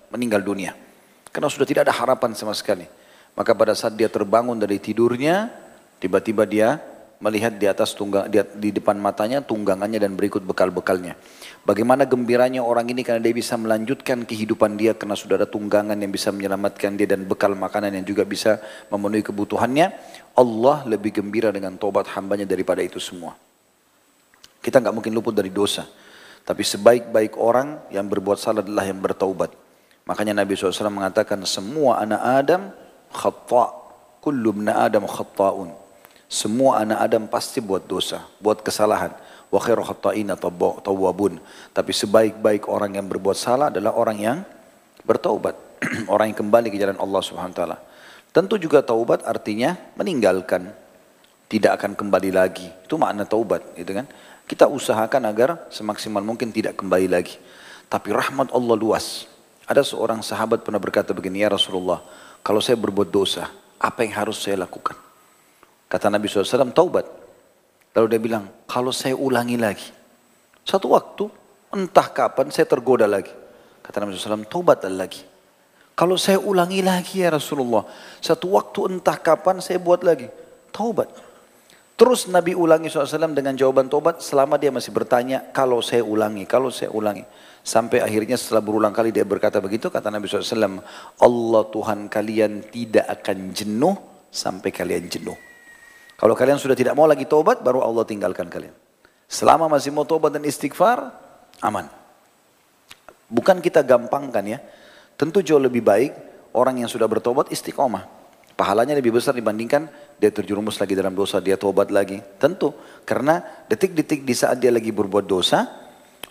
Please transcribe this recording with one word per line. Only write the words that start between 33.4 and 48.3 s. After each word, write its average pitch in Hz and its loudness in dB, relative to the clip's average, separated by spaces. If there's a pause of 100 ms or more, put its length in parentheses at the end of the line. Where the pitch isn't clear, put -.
kullu 113 0
ibna 110 0
Adam 104 0
khata'un." 95 -4 (400)
Semua 113 2
anak 107 0
Adam 110 2
pasti - -6
buat 98 -4
dosa, 87 -4 (160)
buat 104 0
kesalahan. 98 0 (320)
"Wa 98 2
khairu 110 0
khata'ina 98 -4
tawwa-, 90 -2
tawwabun." 95 0 (320)
Tapi 92 -2
sebaik-baik 107 2
orang 101 -2
yang 95 -8
berbuat 95 0
salah 127 0
adalah 101 -2
orang 113 0
yang 117 0 (640)
bertaubat, 110 0 (240)
<clears throat> 110 -6
orang 107 4
yang 104 -8
kembali 113 4
ke 101 -4
jalan 98 -2
Allah 95 0
Subhanahu 92 -8
wa 90 -14
taala. 85 -4 (520)
Tentu 196 0